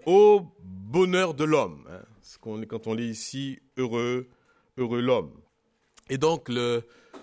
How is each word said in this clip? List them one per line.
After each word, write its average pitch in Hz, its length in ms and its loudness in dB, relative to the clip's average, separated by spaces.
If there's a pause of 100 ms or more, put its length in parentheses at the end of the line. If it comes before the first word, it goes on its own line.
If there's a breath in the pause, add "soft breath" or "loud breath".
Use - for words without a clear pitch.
Ô 202 400 6 (160)
bonheur 160 720 0
de 147 80 -2
l'homme », 101 480 0
hein, 90 100 -18 (220)
ce - 160 -20
qu'on, 110 240 -10
quand 110 240 -10
on 110 80 -2
lit 117 140 -6
ici, « 131 500 -10 (180)
Heureux, 123 500 -4 (500 soft breath)
heureux 120 240 -2
l'homme ». 117 300 0 (760)
Et 135 80 -4
donc, 156 320 0
le 120 320 -2 (420 loud breath)